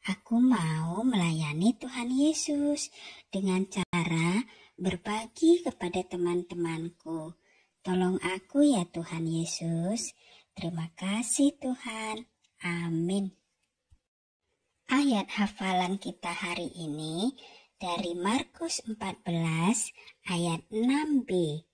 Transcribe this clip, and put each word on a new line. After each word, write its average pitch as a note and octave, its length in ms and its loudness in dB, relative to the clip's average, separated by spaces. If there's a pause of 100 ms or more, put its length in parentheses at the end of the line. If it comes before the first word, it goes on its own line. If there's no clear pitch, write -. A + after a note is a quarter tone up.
aku A3+ 320 0
mau E3+ 640 4
melayani E3+ 720 2
Tuhan B3 400 -4
Yesus D4 800 2 (400)
dengan G3 320 2
cara E3+ 800 0 (280)
berbagi A3 880 2
kepada F#3 400 -4
teman-temanku. F3 1400 -4 (400)
Tolong F#3 400 0
aku F#3+ 480 2
ya A#3 240 4
Tuhan E3 320 -6
Yesus. E3 960 -2 (320)
Terima E3+ 480 -6
kasih A#3+ 640 0
Tuhan. A3 640 -6 (400)
Amin. E3+ 720 -2 (1500)
Ayat C4 480 4
hafalan F#3 640 0
kita F3 320 -8
hari F3 400 -6
ini D#3+ 640 -4 (400)
dari F3 400 -4
Markus B3+ 640 -2
empat G#3+ 400 -8
belas E3 720 0 (320)
ayat E3+ 480 -2
enam C4+ 480 2
B. D#3+ 400 0 (120)